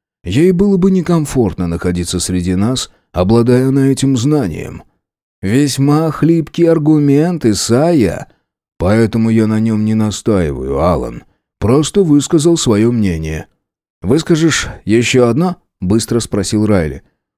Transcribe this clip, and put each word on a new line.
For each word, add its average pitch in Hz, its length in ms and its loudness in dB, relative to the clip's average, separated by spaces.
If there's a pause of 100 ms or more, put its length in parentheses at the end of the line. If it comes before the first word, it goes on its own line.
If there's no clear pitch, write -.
(240)
Ей 139 280 2
было 196 260 2
бы 185 120 2
некомфортно 151 800 0
находиться 87 520 -4
среди 90 360 -2
нас, 117 360 -2 (200)
обладая 120 560 2
она 135 220 2
этим 135 280 0
знанием». 120 680 -4 (580)
«Весьма 143 680 0
хлипкий 165 580 0
аргумент, 151 760 2
Исайя». 113 840 0 (520)
«Поэтому 110 500 0
я 113 160 2
на 110 140 0
нем 110 260 0
не 110 80 0
настаиваю, 85 840 -2
Алан. 117 440 -2 (360)
Просто 147 440 2
высказал 160 540 2
свое 113 340 2
мнение». 82 560 -2 (540)
«Выскажешь 156 680 0 (180)
еще 120 420 2
одно?» 170 300 -2 (220)
быстро 110 400 -2
спросил 107 460 -2
Райли. 85 380 -2 (340)